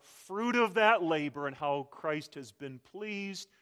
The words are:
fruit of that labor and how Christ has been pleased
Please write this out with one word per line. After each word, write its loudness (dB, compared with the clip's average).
fruit -4
of 4
that 6
labor 0
and -8
how -2
Christ -6
has -14
been -12
pleased -10